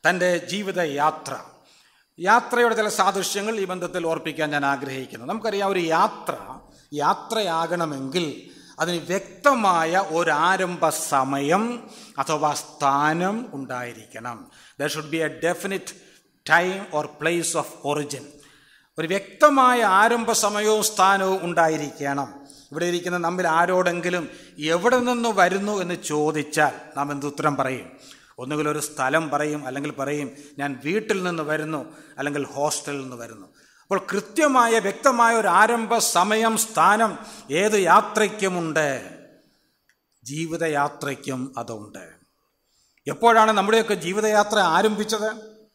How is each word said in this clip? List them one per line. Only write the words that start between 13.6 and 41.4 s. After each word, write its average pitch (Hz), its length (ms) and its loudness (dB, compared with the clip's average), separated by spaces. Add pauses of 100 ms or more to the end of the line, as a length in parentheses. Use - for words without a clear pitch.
There 147 120 -2
should 151 180 -8
be 160 100 -2
a 151 200 -2
definite 180 500 -4 (560)
time 180 340 4 (120)
or 151 140 -2
place 165 480 -2
of 151 140 -2 (160)
origin. 143 400 -4 (720)
ഒരു 165 80 -4
വ്യക്തമായ 247 760 4
ആരംഭ 220 500 4
സമയവും 214 500 0
സ്ഥാനവും 190 600 4
ഉണ്ടായിരിക്കണം. 151 840 0 (440)
ഇവിടെ 160 140 -4
ഇരിക്കുന്ന 175 320 -2
നമ്മിൽ 175 300 -2
ആരോടെങ്കിലും 175 800 2 (300)
"എവിടെ 175 400 2
നിന്ന് 240 300 0
വരുന്നു?" 196 440 2
എന്ന് 180 220 -2
ചോദിച്ചാൽ 151 800 0 (220)
നാം 143 160 -4
എന്ത് 139 140 -6
ഉത്തരം 143 300 -2
പറയും? 131 360 -4 (460)
ഒന്നുകിൽ 147 300 -4
ഒരു 151 100 -2
സ്ഥലം 143 520 -2
പറയും, 147 360 -2
അല്ലെങ്കിൽ 139 240 -6
പറയും 139 460 -6 (220)
"ഞാൻ 139 260 -6
വീട്ടിൽ 196 400 -2
നിന്ന് 170 180 -4
വരുന്നു", 151 520 -4 (240)
അല്ലെങ്കിൽ 143 260 -4
"ഹോസ്റ്റലിൽ 143 560 -4
നിന്ന് 127 160 -12
വരുന്നു". 113 300 -16 (300)
അപ്പോൾ 190 240 -4 (100)
കൃത്യമായ 233 680 2
വ്യക്തമായ 233 560 2
ഒരു 214 140 2
ആരംഭ 220 500 4
സമയം 214 600 2
സ്ഥാനം 202 600 4 (320)
ഏത് 202 260 2
യാത്രയ്ക്കുമുണ്ട്, 175 1300 2 (1120)
ജീവിതയാത്രയ്ക്കും 143 1300 -4